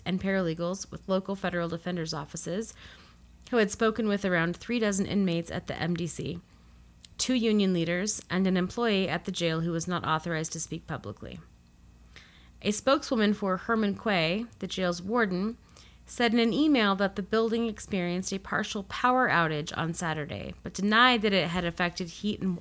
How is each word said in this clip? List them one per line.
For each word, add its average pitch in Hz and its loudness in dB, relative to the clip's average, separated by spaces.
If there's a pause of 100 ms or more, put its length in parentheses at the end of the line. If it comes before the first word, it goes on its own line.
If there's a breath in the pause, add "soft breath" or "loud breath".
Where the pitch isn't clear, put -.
and 180 -2
paralegals 180 -2
with - -8
local 190 0
federal 175 -2
defenders' 170 -4
offices 165 -4 (720 loud breath)
who 254 2
had 208 4
spoken 214 0
with 202 0
around 175 2
three 240 -4
dozen 202 2
inmates 175 2
at - -6
the - -6
M 170 0
D 170 -2
C, 160 -4 (800 soft breath)
two - 2
union 214 4
leaders, 175 0
and 190 2
an 185 2
employee 190 0
at 170 -4
the 202 -6
jail 165 0
who 165 -2
was 165 -4
not 180 -4
authorized 160 -2
to 165 -6
speak 165 -8
publicly. 101 -10 (1200 loud breath)
A 202 0
spokeswoman 226 2
for 196 -2
Herman 214 0
Quay, 190 0 (140)
the 190 -6
jail's 175 -2
warden, 208 0 (500 loud breath)
said 233 0
in 240 4
an 233 4
email 233 4
that 196 0
the 208 -4
building 226 2
experienced 185 -2
a 190 -2
partial 202 -4
power 254 2
outage 160 2
on 165 -2
Saturday, 156 -4
but 170 -10
denied 226 4
that 202 2
it 170 2
had 175 -2
affected 170 -2
heat 208 -4
and 185 0